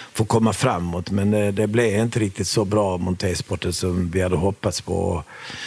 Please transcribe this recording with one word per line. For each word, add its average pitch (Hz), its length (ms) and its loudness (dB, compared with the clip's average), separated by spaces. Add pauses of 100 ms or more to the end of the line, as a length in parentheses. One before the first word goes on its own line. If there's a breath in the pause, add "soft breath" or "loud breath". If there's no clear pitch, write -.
(140 loud breath)
få 110 120 2
komma 110 280 2
framåt. 87 580 -2
Men, 101 220 2
eh, 104 200 2
det 107 140 2
blev 107 320 2
inte 117 200 0
riktigt 101 280 -2
så 110 180 2
bra 98 320 2
montésporten 90 760 -2
som 90 360 0
vi 92 120 0
hade 90 140 0
hoppats 98 460 0
på. 90 420 -2 (440 loud breath)